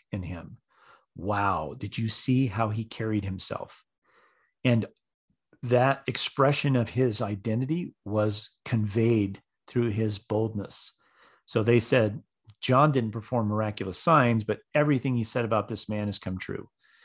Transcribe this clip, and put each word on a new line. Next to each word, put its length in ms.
in 120
him. 340
"Wow, 600
did 200
you 100
see 400
how 220
he 140
carried 400
himself?" 600
And 220
that 440
expression 680
of 100
his 340
identity 720
was 460
conveyed 800
through 220
his 280
boldness. 760
So 180
they 180
said, 420
"John 320
didn't 180
perform 380
miraculous 480
signs, 480
but 160
everything 440
he 80
said 180
about 240
this 220
man 180
has 120
come 180
true." 320